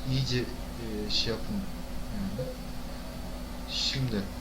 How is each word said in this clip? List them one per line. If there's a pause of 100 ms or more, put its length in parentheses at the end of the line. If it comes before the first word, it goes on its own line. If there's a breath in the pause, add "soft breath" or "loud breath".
(120)
İyice,
e,
şey
yapın (600)
yani. (1200)
Şimdi (200)